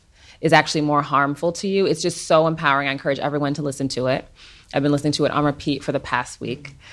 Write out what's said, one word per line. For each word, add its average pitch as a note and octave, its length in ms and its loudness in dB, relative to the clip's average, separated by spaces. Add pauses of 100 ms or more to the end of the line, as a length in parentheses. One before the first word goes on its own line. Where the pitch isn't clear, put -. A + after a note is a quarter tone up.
(400)
is D#3+ 120 2
actually D#3 300 4
more D3 200 2
harmful C#3+ 520 0
to G3+ 120 -8
you. G3 180 0
It's D#3+ 160 0
just - 280 -4
so D#3+ 180 6
empowering. D3+ 400 2
I C#3 60 -2
encourage C#3 260 -2
everyone C#3+ 360 -2
to D#3 80 -8
listen C#3 260 -4
to B2+ 180 -2
it. C3 180 0 (480)
I've C#3 120 0
been D3 80 4
listening D3 220 0
to D3+ 100 0
it C3 80 2
on D3 120 0
repeat C#3+ 380 -2
for - 80 -6
the C3+ 80 -2
past - 420 -6
week. B2+ 360 -10 (160)